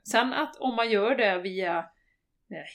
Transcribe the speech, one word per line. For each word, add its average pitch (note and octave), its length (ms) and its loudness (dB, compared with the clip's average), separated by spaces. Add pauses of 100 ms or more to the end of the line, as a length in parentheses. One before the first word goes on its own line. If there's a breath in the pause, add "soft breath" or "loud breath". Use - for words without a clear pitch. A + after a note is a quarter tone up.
Sen B3 280 0
att D4+ 240 -4
om B3 200 -2
man A#3 140 0
gör G#3+ 240 4
det G3+ 240 2
via, F3+ 460 -4 (640)
via D#3 140 -12 (120)